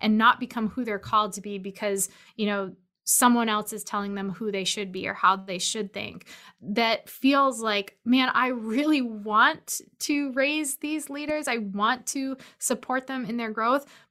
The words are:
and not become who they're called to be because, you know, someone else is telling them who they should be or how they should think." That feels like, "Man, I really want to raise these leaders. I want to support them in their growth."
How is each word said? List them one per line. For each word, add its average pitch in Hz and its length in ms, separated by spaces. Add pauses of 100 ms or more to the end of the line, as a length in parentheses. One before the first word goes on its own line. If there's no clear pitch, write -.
and 214 160
not 226 220
become 233 300
who 247 160
they're 208 160
called 214 320
to 202 80
be 202 180
because, 196 500 (280)
you 214 100
know, 196 300 (280)
someone 240 440
else 214 240
is 208 100
telling 202 320
them 196 160
who 208 220
they 190 100
should 190 300
be 185 160
or 196 60
how 190 220
they 190 220
should 202 340
think." - 340 (360)
That 226 480
feels 269 500
like, 208 440
"Man, 254 280
I 240 140
really 254 560
want 220 800 (160)
to 285 340
raise 277 440
these 302 340
leaders. 294 380
I 233 100
want 208 500
to 269 300 (200)
support 254 500
them 254 180
in 226 100
their 226 140
growth." 233 340 (260)